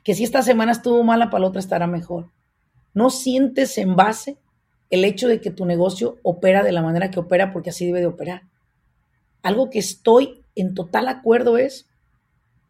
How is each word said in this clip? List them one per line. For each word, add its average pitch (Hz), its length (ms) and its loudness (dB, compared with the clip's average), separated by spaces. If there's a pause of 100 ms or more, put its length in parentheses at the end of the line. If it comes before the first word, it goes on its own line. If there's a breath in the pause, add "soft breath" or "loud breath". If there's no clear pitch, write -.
Que 202 100 0
si 208 100 -2
esta 254 180 0
semana 226 300 2
estuvo 240 300 2
mala, 226 260 2
para 196 140 -2
la 185 60 0
otra 190 120 -6
estará 175 260 -2
mejor. 170 440 -8 (640)
No 233 160 2
sientes 262 640 -2
en 190 200 0
base 220 420 0 (520)
el 185 140 2
hecho 208 240 -2
de 220 120 2
que 196 100 -6
tu 180 160 -8
negocio 185 560 -2
opera 185 400 2
de 202 100 0
la 170 80 0
manera 170 300 -2
que 180 100 -6
opera 185 320 0
porque 175 180 -8
así 175 160 -8
debe 175 140 -2
de 175 60 0
operar. 165 360 -8 (1000)
Algo 226 260 0
que 226 120 -4
estoy - 640 2 (100)
en 185 200 -4
total 214 340 -2
acuerdo 240 500 2
es, 269 300 -4 (800)